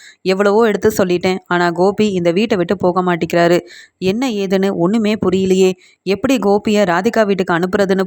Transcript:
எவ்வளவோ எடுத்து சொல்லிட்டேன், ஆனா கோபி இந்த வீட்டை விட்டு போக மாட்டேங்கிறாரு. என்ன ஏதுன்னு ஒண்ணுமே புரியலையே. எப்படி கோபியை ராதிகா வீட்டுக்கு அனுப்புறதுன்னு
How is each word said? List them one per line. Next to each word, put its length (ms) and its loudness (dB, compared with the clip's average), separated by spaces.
எவ்வளவோ 420 2
எடுத்து 240 0
சொல்லிட்டேன், 560 0
ஆனா 240 0
கோபி 400 0
இந்த 200 0
வீட்டை 260 0
விட்டு 200 -2
போக 260 0
மாட்டேங்கிறாரு. 560 0
என்ன 340 -2
ஏதுன்னு 420 0
ஒண்ணுமே 380 0
புரியலையே. 560 2
எப்படி 340 -2
கோபியை 460 0
ராதிகா 400 0
வீட்டுக்கு 320 0
அனுப்புறதுன்னு 500 0